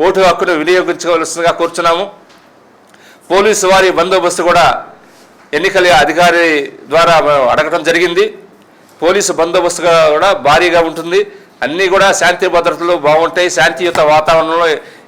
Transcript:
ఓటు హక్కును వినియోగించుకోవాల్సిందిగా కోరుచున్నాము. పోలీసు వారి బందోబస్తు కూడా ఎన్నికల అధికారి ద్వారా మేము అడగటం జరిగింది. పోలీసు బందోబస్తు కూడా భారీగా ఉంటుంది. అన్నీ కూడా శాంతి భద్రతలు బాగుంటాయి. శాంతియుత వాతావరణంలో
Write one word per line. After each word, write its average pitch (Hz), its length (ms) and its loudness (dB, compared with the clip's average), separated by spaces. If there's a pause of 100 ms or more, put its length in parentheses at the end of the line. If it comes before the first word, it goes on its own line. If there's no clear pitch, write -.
ఓటు 185 200 2
హక్కును 180 320 0
వినియోగించుకోవాల్సిందిగా 165 1000 -2
కోరుచున్నాము. 170 600 -2 (1160)
పోలీసు 196 360 0
వారి 190 240 4
బందోబస్తు 175 520 -2
కూడా 170 440 2 (680)
ఎన్నికల 180 380 0
అధికారి 160 800 2 (160)
ద్వారా 165 320 2
మేము 143 240 2
అడగటం 151 380 -2
జరిగింది. 170 560 -2 (640)
పోలీసు 180 300 0
బందోబస్తు 170 500 -2 (280)
కూడా 165 220 0
భారీగా 165 480 2
ఉంటుంది. 170 520 -4 (300)
అన్నీ 165 260 -4
కూడా 190 240 2
శాంతి 180 360 0
భద్రతలు 170 480 -2
బాగుంటాయి. 165 540 0
శాంతియుత 170 500 -2
వాతావరణంలో 160 680 2 (400)